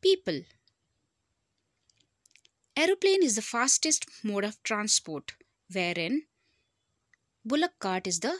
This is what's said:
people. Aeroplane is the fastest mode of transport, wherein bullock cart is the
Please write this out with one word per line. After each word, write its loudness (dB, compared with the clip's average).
people. 2
Aeroplane 4
is 2
the -4
fastest 0
mode -2
of -8
transport, -2
wherein -2
bullock -2
cart -2
is -2
the -2